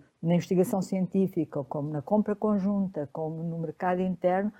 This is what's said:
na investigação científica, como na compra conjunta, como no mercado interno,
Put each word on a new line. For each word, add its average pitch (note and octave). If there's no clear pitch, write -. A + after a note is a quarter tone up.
na E3+
investigação F3+
científica, F#3
como D3
na D3+
compra G#3
conjunta, G3
como D#3+
no E3
mercado F3+
interno, F#3